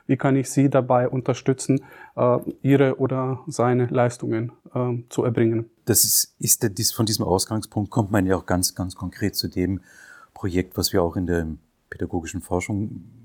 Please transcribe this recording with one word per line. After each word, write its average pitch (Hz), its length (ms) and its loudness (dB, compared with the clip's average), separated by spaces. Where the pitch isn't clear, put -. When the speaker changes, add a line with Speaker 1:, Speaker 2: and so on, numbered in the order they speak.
Speaker 1:
wie 135 100 2
kann 135 180 2
ich 131 140 0
sie 139 200 4
dabei 127 400 2
unterstützen, 131 760 -2
äh, 123 220 2
ihre 135 380 4
oder 131 480 -2
seine 123 400 2
Leistungen, 120 640 0
äh, 123 360 -2
zu - 140 -2
erbringen. 113 460 0
Speaker 2:
Das 107 180 4
ist, - 360 0
ist - 240 0
denn 101 120 0
dies, - 160 -2
von 117 140 0
diesem 104 200 -2
Ausgangspunkt 101 640 -2
kommt 101 220 0
man 98 140 2
ja 92 100 2
auch 87 100 -4
ganz, 90 300 0
ganz 92 200 -8
konkret 92 400 -6
zu - 120 -6
dem 92 340 -2
Projekt, 90 440 -2
was 95 160 -2
wir 92 80 4
auch 85 140 -2
in 92 120 -2
der 85 200 0
pädagogischen 90 520 -6
Forschung 101 640 -4